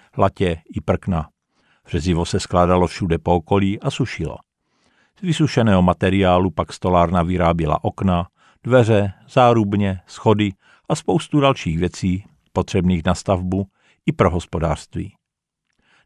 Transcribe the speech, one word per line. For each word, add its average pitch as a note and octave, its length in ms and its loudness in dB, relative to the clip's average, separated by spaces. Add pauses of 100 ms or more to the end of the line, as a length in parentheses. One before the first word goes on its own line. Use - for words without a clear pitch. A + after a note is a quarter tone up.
(160)
latě F#2 440 -2 (140)
i F#2+ 60 -8
prkna. F2+ 480 -4 (580)
Řezivo E2+ 380 -2
se G2 160 -4
skládalo F2+ 460 4
všude E2+ 320 -4
po F2 160 0
okolí G2 460 0
a C#3+ 100 -6
sušilo. E2+ 460 -6 (800)
Z - 40 -16
vysušeného B2 600 2
materiálu F#2 680 2
pak E2+ 220 -6
stolárna F2 500 2
vyráběla E2+ 640 0
okna, F2+ 420 -2 (380)
dveře, A2 480 2 (160)
zárubně, G#2 800 2
schody G#2 460 0 (360)
a D#3+ 60 -2
spoustu D#3 460 -2
dalších C3 380 0
věcí, F2+ 460 -2 (280)
potřebných F2+ 520 0
na F2+ 100 0
stavbu F#2 520 -2 (400)
i D#3+ 60 0
pro F#2+ 180 2
hospodářství. E2 840 -6 (920)